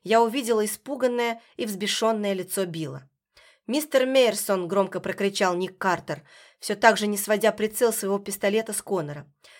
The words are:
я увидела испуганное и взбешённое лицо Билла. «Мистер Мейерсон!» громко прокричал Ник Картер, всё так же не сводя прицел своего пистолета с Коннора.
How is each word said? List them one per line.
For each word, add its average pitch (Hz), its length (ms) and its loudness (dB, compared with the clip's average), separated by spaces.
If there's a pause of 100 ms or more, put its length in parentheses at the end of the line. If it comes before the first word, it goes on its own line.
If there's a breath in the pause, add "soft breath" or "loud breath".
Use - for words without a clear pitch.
я 220 180 4
увидела 226 440 0
испуганное 240 760 -2 (140 loud breath)
и - 100 -6
взбешённое 208 680 0
лицо 185 320 -4
Билла. 156 440 -8 (600 soft breath)
«Мистер 262 380 2
Мейерсон!» 208 600 2
громко 190 320 0
прокричал 196 560 -2
Ник 185 220 -4
Картер, 165 460 -2 (360 loud breath)
всё - 160 -4
так 208 220 6
же 208 80 -2
не 208 140 -2
сводя 208 320 2
прицел 214 420 0
своего 202 240 -2
пистолета 208 560 -2
с - 80 -6
Коннора. 147 500 -6 (280 loud breath)